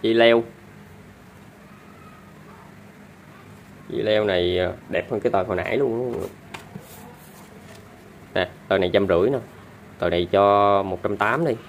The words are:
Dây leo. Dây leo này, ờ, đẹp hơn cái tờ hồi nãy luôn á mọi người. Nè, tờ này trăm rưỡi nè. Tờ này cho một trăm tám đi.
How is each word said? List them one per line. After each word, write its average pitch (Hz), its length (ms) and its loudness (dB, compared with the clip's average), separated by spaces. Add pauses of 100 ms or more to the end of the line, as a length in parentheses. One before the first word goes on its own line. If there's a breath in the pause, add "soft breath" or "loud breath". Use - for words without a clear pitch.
Dây 113 120 0
leo. 117 280 6 (3500)
Dây - 140 -6
leo 107 220 0
này, 90 340 0
ờ, 90 140 -2 (160)
đẹp - 220 -6
hơn 127 100 -4
cái 120 120 -2
tờ 98 100 0
hồi 92 140 -4
nãy 92 200 -4
luôn 135 160 -2
á 113 60 -6
mọi 123 220 -6
người. - 80 -8 (2000)
Nè, 92 140 2 (200)
tờ 98 100 2
này 90 140 0
trăm 98 160 2
rưỡi 92 220 2
nè. 135 80 -2 (600)
Tờ 87 120 -2
này 87 220 -2
cho 101 500 4
một 95 200 -6
trăm 101 140 -4
tám 113 280 0
đi. 143 80 0 (160)